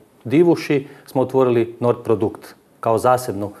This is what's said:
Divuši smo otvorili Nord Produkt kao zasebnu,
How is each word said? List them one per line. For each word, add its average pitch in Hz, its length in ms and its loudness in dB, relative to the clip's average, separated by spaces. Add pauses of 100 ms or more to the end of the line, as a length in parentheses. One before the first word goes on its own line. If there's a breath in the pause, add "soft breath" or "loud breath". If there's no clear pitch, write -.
(240)
Divuši 151 640 2 (200 loud breath)
smo - 160 -4
otvorili 123 580 0
Nord 120 240 0
Produkt 107 500 -4 (260)
kao 113 180 0
zasebnu, 104 520 -2 (100)